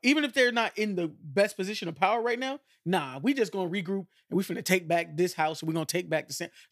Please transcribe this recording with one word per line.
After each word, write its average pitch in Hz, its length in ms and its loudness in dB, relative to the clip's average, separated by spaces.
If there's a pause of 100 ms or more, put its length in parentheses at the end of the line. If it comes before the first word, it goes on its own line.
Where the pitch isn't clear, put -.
Even 294 220 4
if 240 80 -2
they're 247 200 4
not 226 260 0
in 214 180 0
the 170 120 0 (140)
best 190 360 0
position 190 300 -4
of 160 60 -6
power 214 280 2
right 240 160 0
now, 269 200 -4 (280)
nah, 143 360 0
we 269 120 4
just 233 180 0
gonna 185 160 -2
regroup 190 380 -2 (240)
and 151 80 0
we 196 40 2
finna - 220 -4
take 180 240 2
back 170 300 0
this 180 160 2
house 156 260 0
and 160 80 -6
we 160 60 0
gonna 160 100 0
take 175 240 -4
back 156 180 -2
the 143 60 -12
Senate. 170 200 -8 (200)